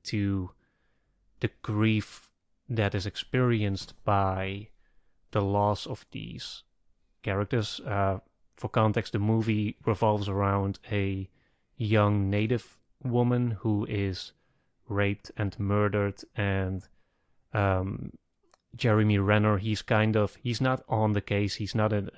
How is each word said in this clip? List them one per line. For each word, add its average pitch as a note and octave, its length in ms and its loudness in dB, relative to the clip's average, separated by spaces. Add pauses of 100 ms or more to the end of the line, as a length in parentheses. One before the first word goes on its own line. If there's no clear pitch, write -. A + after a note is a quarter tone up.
to G2 460 -2 (880)
the A2+ 100 -2 (120)
grief G#2+ 680 0 (380)
that A2 280 0
is F#2+ 100 -2
experienced G#2+ 880 -2 (100)
by G2 680 0 (640)
the G#2+ 100 2
loss G2+ 440 2
of - 260 -10
these - 520 -12 (580)
characters. G#2 600 -2
Uh, G2 380 -2 (360)
for - 140 -8
context, A2 440 0
the G#2 60 0
movie G#2+ 680 0
revolves G#2+ 440 0
around G2 500 0 (120)
a G2 380 -4 (460)
young G#2 540 2
Native A2 480 -2 (260)
woman B2 480 2
who G#2+ 360 0
is G2 440 -4 (560)
raped G2+ 500 -2
and G2+ 220 -4
murdered, G2+ 640 0 (120)
and, F#2+ 520 -2 (680)
um, G2 600 0 (640)
Jeremy G#2+ 440 4
Renner, G#2 380 4
he's G#2 240 -2
kind G#2+ 340 2
of, G#2 200 0
he's A#2+ 260 -4
not B2+ 260 0
on G#2+ 260 2
the G2+ 80 0
case, G2+ 340 -2
he's G#2 200 -6
not G#2+ 160 2
a, G#2 260 -2